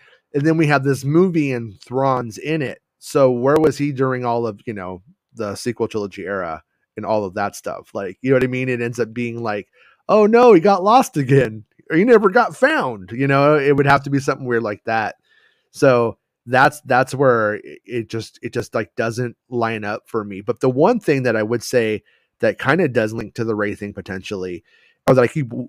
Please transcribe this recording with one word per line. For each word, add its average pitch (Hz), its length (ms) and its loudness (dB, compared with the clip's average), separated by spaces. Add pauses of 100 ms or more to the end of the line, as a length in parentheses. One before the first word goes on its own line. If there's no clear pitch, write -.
(340)
And 143 120 -2
then 160 120 2
we 160 100 4
have 143 160 2
this 135 200 0
movie, 160 480 2
and 117 300 -8
Thrawn's 127 560 -2
in 156 240 -4
it. 110 200 -8 (180)
So 135 320 2
where 127 280 2
was 151 180 0
he 147 140 -2
during 127 340 -2
all 120 200 -2
of, 104 200 -8
you 117 80 -8
know, 92 280 -12 (320)
the 104 220 -8
sequel 113 320 -4
trilogy 101 380 -8
era 87 380 -8 (320)
and 107 100 -10
all 107 200 -2
of 92 80 -8
that 101 220 -6
stuff? - 380 -12
Like, 98 280 -10
you 127 80 -2
know 135 60 4
what 127 80 2
I 127 40 0
mean? 127 220 -4
It 120 120 -4
ends 120 180 -6
up 113 140 -4
being 117 280 -6
like, 104 260 -6 (400)
"Oh 208 200 4
no, 233 260 8
he 165 80 8
got 196 220 2
lost 226 340 2
again, 123 480 0 (240)
or 156 80 0
he 196 80 4
never 220 240 6
got 190 260 2
found." 147 560 -2
You 131 160 -2
know, 143 300 4
it 139 180 2
would 143 120 2
have 143 160 4
to 143 60 -8
be 139 100 0
something 135 280 -4
weird 117 160 0
like 104 220 -8
that. 113 300 -4 (560)
So 120 460 2 (280)
that's, 127 360 2
that's 127 320 0
where 120 420 2
it, - 300 -16
it 110 240 -8
just, - 320 -12
it 117 120 -10
just, 117 200 -8
like, 110 220 -6
doesn't 117 400 -6 (140)
line 113 340 -4
up 104 240 -8
for 110 160 -6
me. 101 180 -12
But 110 200 -6
the 131 80 2
one 175 300 2
thing 135 240 0
that 117 120 0
I 110 80 -2
would 117 180 -4
say 110 400 -2 (380)
that 110 180 0
kinda 156 300 0
does 113 260 -2
link 113 220 -12
to 120 80 -4
the 113 100 -4
Rey 104 220 -4
thing 101 180 -12
potentially, 92 680 -10 (420)
or 135 80 4
that 127 80 4
I 120 60 4
keep, 127 240 -6 (180)